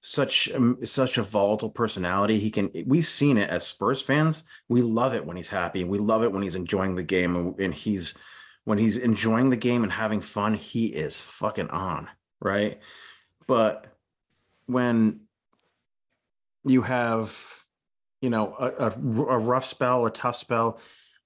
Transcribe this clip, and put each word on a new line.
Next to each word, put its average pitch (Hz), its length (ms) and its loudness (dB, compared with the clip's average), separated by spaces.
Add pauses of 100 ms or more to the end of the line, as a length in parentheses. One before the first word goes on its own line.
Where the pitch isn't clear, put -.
such, - 520 -2
um, 120 320 4
such 127 320 0
a 120 60 2
volatile 104 480 0
personality. 104 680 0
He 107 120 0
can, 101 200 -2 (140)
we've 151 220 4
seen 143 320 4
it 101 100 2
as 87 180 -2
Spurs 123 360 -2
fans. 156 400 2 (260)
We 120 140 4
love 117 320 2
it 85 100 -4
when 87 140 -10
he's 85 100 -10
happy. 90 340 -2
We 95 160 -2
love 110 240 2
it 117 80 2
when 98 120 -2
he's 92 140 -4
enjoying 95 380 0
the 90 80 -4
game, 90 340 2
and, 87 220 -2
and 95 140 -2
he's, 95 400 -4 (520)
when 110 120 0
he's 110 220 2
enjoying 117 500 2
the 123 80 2
game 120 260 0
and 98 100 -2
having 107 280 -2
fun, 104 320 -2
he 113 360 -2
is 73 300 -4
fucking - 520 -6
on, 82 380 -6 (320)
right? 101 400 -2 (680)
But 113 400 2 (800)
when 120 540 2 (1500)
you 127 160 6
have, 117 800 -2 (560)
you 127 80 -2
know, 107 300 0
a, 131 300 -2
a, - 20 0
a 123 480 0
rough 123 260 0
spell, 127 400 0
a 110 60 0
tough 120 260 -4
spell, 117 440 -2 (460)